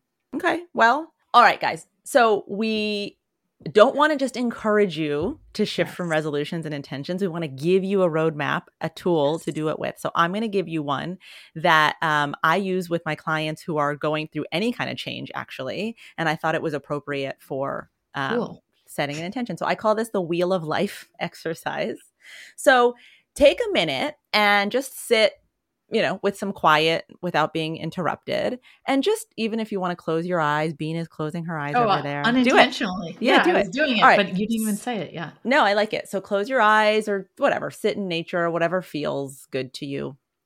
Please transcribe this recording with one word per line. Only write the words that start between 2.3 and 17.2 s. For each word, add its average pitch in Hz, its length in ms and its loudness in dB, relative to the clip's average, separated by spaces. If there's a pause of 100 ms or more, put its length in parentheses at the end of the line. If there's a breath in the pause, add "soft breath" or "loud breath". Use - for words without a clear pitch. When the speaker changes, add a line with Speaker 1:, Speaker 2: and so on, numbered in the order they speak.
Speaker 1:
we 208 720 -4 (540)
don't 214 220 8
wanna 302 220 2
just 262 220 -2
encourage 208 580 0
you 156 420 -2 (140)
to 208 140 0
shift 170 260 -2
from 180 140 -6
Speaker 2:
Yes. 165 60 -2
Speaker 1:
resolutions 156 520 -2
and 151 100 -6
intentions. 143 460 -8
We 196 80 0
wanna 165 180 -4
give 165 380 2
you 190 180 2
a 180 60 4
roadmap, 151 540 0 (180)
a 165 80 -6
tool 156 460 0
Speaker 2:
Yes. 180 100 -8
Speaker 1:
to 160 80 -6
do 156 160 -4
it - 100 -4
with. - 200 -6
So - 160 -6
I'm 170 180 2
gonna 220 160 -4
give 190 180 -2
you 160 160 -4
one 143 360 -4 (360 loud breath)
that, 160 460 4
um, 147 420 0
I 160 140 4
use 185 320 -2
with 170 160 -4
my 156 100 -2
clients 156 460 -4
who 160 160 -6
are 147 180 0
going 156 340 -2
through - 220 -8
any 220 220 -2
kind 131 160 -4
of 127 80 -8
change, 131 380 -10
actually. 135 600 -8 (220 loud breath)
And 165 100 -4
I 156 100 0
thought 160 180 -2
it 127 80 -2
was 156 100 -2
appropriate 143 680 -6